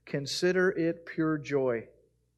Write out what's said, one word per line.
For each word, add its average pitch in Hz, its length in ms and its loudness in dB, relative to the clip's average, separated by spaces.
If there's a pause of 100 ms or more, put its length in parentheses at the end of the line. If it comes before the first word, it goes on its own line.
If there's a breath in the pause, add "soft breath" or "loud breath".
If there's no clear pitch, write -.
"Consider 180 680 0
it 165 340 -2
pure 156 320 0
joy, 131 500 0 (500)